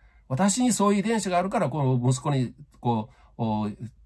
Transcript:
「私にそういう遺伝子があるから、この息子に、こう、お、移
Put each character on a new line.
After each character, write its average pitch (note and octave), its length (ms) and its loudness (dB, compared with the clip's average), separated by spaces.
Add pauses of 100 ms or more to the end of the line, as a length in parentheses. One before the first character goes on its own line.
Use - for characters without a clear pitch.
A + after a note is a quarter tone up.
(260)
「私 F#3+ 360 0
に B3 100 4
そ G3+ 160 2
う - 40 4
い - 40 2
う - 20 0
遺 F#3+ 60 0
伝 A3 160 0
子 G3 100 -4
が F3 80 2
あ F3+ 40 2
る F#3+ 60 -2
か D#3+ 120 0
ら、 D3+ 100 0
こ D3+ 120 -2
の B2+ 280 2
息 C3 100 0
子 D3+ 100 -2
に、 C3 220 0 (280)
こ A#2 280 -2 (300)
う、 A#2 40 -2
お、 G#2+ 260 -2
移 G#2 80 -10 (300)